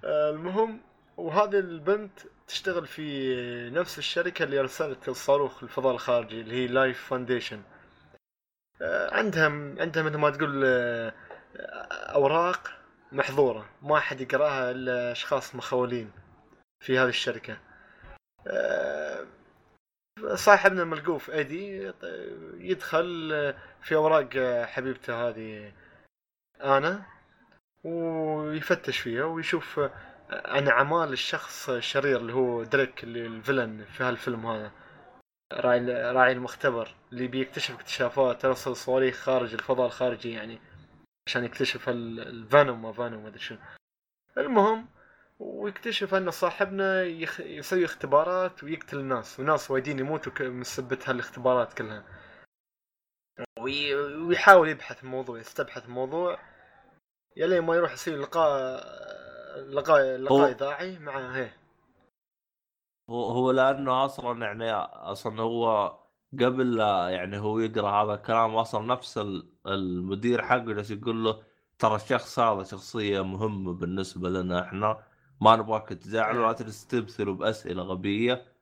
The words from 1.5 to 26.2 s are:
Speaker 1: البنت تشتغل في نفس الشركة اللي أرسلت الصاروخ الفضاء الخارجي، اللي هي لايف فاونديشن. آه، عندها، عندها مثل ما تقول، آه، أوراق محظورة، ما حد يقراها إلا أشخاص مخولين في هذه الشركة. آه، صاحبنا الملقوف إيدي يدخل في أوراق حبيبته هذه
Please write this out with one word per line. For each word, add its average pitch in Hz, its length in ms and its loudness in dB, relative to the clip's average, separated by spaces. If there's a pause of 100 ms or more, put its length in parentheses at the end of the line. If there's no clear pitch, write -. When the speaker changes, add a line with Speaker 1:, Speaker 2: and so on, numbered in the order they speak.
Speaker 1:
البنت 185 600 -2 (280)
تشتغل 175 400 -4
في 127 840 -6
نفس 170 280 -4
الشركة 175 460 0
اللي 139 160 0
أرسلت 135 500 -2
الصاروخ 139 540 2
الفضاء 127 300 2
الخارجي، 117 480 0
اللي 113 140 -8
هي 127 120 0
لايف 127 360 2
فاونديشن. 120 580 -4 (1200)
آه، - 340 -2
عندها، 170 300 2 (340)
عندها 165 240 0
مثل 151 140 0
ما 151 120 4
تقول، 143 360 0
آه، 120 480 2 (800)
أوراق 160 800 2 (400)
محظورة، 135 580 2 (120)
ما 147 180 4
حد 135 220 -4
يقراها 131 500 0
إلا 123 400 -2
أشخاص - 440 -4
مخولين 123 560 -2 (720)
في 127 160 2
هذه 127 100 4
الشركة. 113 480 -4 (880)
آه، 71 800 -2 (1080)
صاحبنا 196 500 8
الملقوف 160 460 -4
إيدي 185 640 -6 (600)
يدخل 170 760 -2 (520)
في - 140 0
أوراق 135 680 4
حبيبته 120 640 -4
هذه 107 440 -12 (880)